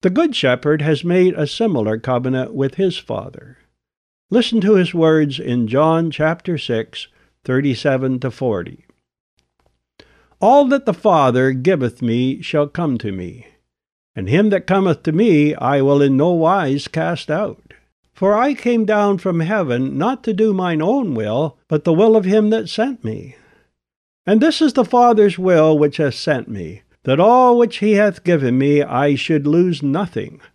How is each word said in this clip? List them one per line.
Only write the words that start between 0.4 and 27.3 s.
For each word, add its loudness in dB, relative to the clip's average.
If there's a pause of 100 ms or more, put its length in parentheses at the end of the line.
has -2
made 2
a -2
similar -2
covenant -4
with -4
his -4
Father. -12 (760)
Listen 0
to 4
his 2
words 2
in -2
John 0
chapter -4
six, -6 (380)
thirty-seven -2
to -6
forty. -6 (1600)
All 4
that 0
the -2
Father 2
giveth -2
me -2
shall -2
come -4
to -8
me, -12 (680)
and -8
him 2
that -2
cometh 0
to -2
me 2
I -2
will 2
in 2
no 2
wise -2
cast -6
out. -8 (400)
For 0
I 0
came 0
down 0
from -2
heaven -2
not -2
to -2
do 2
mine -2
own 0
will, -2 (100)
but -2
the 2
will 4
of 2
him 2
that -2
sent -6
me. -10 (880)
And 4
this 2
is 2
the 2
Father's 4
will 4
which 2
hath -2
sent -4
me, -12 (220)
that 0
all 4